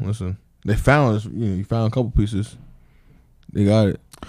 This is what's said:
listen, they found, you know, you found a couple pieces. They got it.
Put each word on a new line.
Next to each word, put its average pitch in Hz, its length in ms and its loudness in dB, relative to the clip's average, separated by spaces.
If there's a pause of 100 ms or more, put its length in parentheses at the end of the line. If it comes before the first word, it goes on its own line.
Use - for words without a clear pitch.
listen, 98 360 -4 (280)
they 107 120 0
found, 127 480 2
you 110 60 -12 (160)
know, 95 100 -2
you 95 80 -4
found 113 260 -2
a - 40 -4
couple 120 180 -2
pieces. 104 440 -2 (960)
They 101 120 2
got 104 240 4
it. - 120 -4 (280)